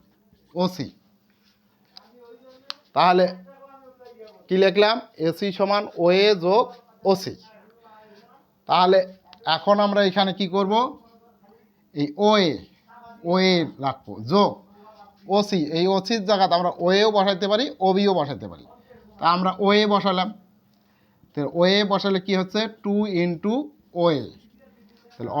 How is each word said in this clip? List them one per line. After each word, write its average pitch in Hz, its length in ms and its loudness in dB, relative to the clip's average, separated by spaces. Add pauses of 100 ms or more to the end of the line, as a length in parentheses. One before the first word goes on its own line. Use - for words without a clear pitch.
(640)
ওসি। 175 240 -6 (2000)
তাহলে 180 300 2 (1200)
কি 185 160 -2
লিখলাম? 208 340 4 (300)
এসি 165 200 -4 (100)
সমান 202 260 0 (200)
ওএ 180 200 4 (220)
যোগ 208 200 2 (460)
ওসি। 185 220 -2 (1400)
তাহলে 180 300 4 (560)
এখন 202 200 2 (100)
আমরা 202 240 0
এখানে 190 300 0
কি 196 60 -2 (100)
করব? 196 180 0 (1200)
এই 147 120 -4 (200)
ওএ, 202 220 2 (800)
ওএ 185 220 2 (340)
রাখবো, 123 280 -8 (180)
যোগ 190 200 4 (840)
ওসি। 202 220 0 (180)
এই 175 80 0 (100)
ওসির 202 340 -4
জায়গাতে 190 300 2
আমরা 175 120 -2 (140)
ওএও 202 320 4
বসাইতে 190 340 0
পারি, 226 140 0 (220)
ওবিও 196 320 2
বসাইতে 120 320 -6
পারি। 82 140 -20 (520)
তা 156 80 -4 (100)
আমরা 185 160 0 (140)
ওএ 208 140 4 (140)
বসালাম। 190 360 0 (1040)
তো 147 80 -6 (180)
ওএ 185 160 4 (160)
বসালে 196 360 0
কি 196 120 -2
হচ্ছে? 185 220 -4 (220)
টু 202 120 -2 (280)
into 175 300 -4 (480)
ওএ। 160 180 2 (920)
তাহলে 117 300 -12